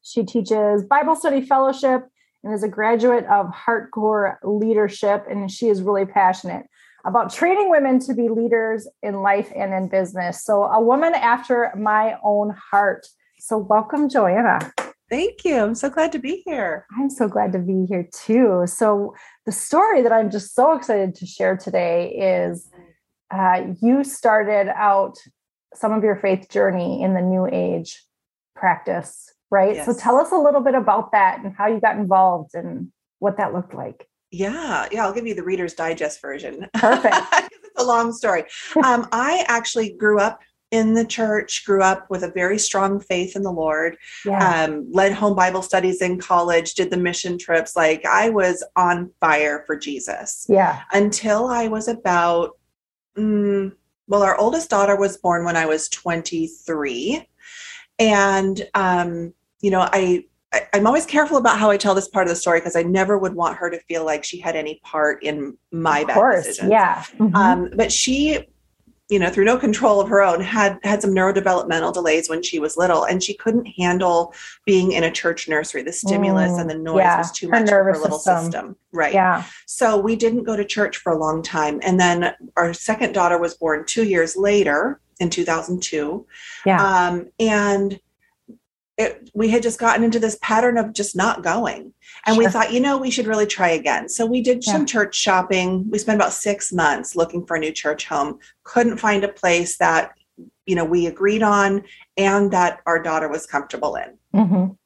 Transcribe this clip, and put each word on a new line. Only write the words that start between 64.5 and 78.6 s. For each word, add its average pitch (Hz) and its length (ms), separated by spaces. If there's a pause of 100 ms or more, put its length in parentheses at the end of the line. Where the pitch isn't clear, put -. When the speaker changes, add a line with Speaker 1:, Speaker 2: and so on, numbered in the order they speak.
Speaker 2:
any 151 280
part 151 400
in 147 340 (140)
my 160 280
Speaker 1:
Of 147 80
Speaker 2:
bad - 60
Speaker 1:
course. 220 320
Speaker 2:
decisions. 196 260
Speaker 1:
Yeah. 196 320 (160)
Mm-hmm. 208 160
Speaker 2:
Um, 180 400
but 220 160
she, 285 540 (640)
you 202 100
know, 175 100
through 196 160
no 240 120
control 220 440
of 202 80
her 202 120
own, 180 200
had, 196 420
had 208 180
some 202 100
neurodevelopmental 185 840
delays 165 360
when 160 140
she 170 160
was 151 180
little, 170 280
and 185 180
she 202 100
couldn't 233 320
handle 180 680 (320)
being 185 260
in 165 140
a 165 60
church 170 360
nursery. 156 340
The 151 120
stimulus 190 580
Speaker 1:
Mm, 175 100
Speaker 2:
and 165 80
the 156 80
noise 160 220
Speaker 1:
yeah. 175 180
Speaker 2:
was 170 140
too - 180
Speaker 1:
Her 233 120
Speaker 2:
much 208 80
for 202 80
her 196 80
Speaker 1:
nervous 175 180
Speaker 2:
little 156 160
Speaker 1:
system. 170 320
Speaker 2:
system. 165 240 (180)